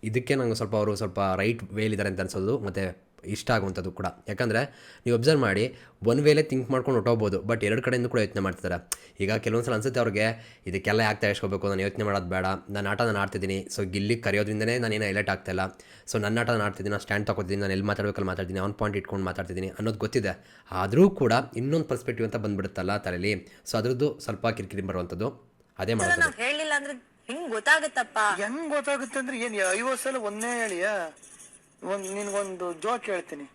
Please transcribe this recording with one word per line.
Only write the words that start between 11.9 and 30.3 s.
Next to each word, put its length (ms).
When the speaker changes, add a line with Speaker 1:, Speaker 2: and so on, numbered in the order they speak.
Speaker 1:
ಮಾಡೋದು 220
ಬೇಡ, 200
ನಾನು 200
ಆಟ 120
ನಾನು 160
ಆಡ್ತಿದ್ದೀನಿ, 500
so 60
ಗಿಲ್ಲಿ 320
ಕರೆಯೋದ್ರಿಂದನೇ 600
ನಾನೇನು 260
ಹೈಲೈಟ್ 260
ಆಗ್ತಾಯಿಲ್ಲ, 480
so 140
ನನ್ನ 200
ಆಟ 100
ನಾನು 140
ಆಡ್ತಿದ್ದೀನಿ, 260
ನಾನು 100
ಸ್ಟ್ಯಾಂಡ್ 260
ತಗೋತಿದ್ದೀನಿ, 340
ನಾನು 120
ಎಲ್ಲಿ 140
ಮಾತಾಡ್ಬೇಕಲ್ಲಿ 400
ಮಾತಾಡ್ತೀನಿ, 320
ಅವ್ನ 140
ಪಾಯಿಂಟ್ 240
ಇಟ್ಕೊಂಡು 280
ಮಾತಾಡ್ತಿದ್ದೀನಿ 440
ಅನ್ನೋದು 300
ಗೊತ್ತಿದೆ. 460
ಆದರೂ 400
ಕೂಡ 220
ಇನ್ನೊಂದು 280
ಪರ್ಸ್ಪೆಕ್ಟಿವ್ 440
ಅಂತ 80
ಬಂದ್ಬಿಡುತ್ತಲ್ಲ 600
ತಲೆಯಲ್ಲಿ, 360
so 60
ಅದ್ರದ್ದು 440
ಸ್ವಲ್ಪ 280
ಕಿರಿಕಿರಿ 340
ಬರುವಂಥದ್ದು. 720
ಅದೇ 140
Speaker 2:
ಸಲ 60
Speaker 1:
ಮಾಡೋದು. 220
Speaker 2:
ನಾವ್ 140
ಹೇಳಿಲ್ಲ 420
ಅಂದ್ರೆ 160
ಹೆಂಗ್ 240
ಗೊತ್ತಾಗುತ್ತಪ್ಪ? 680
Speaker 3:
ಹೆಂಗ್ 340
ಗೊತ್ತಾಗುತ್ತೆ 480
ಅಂದ್ರೆ, 220
ಏನ್ 140
ಐವತ್ತು 320
ಸಲ 120
ಒಂದೇ 460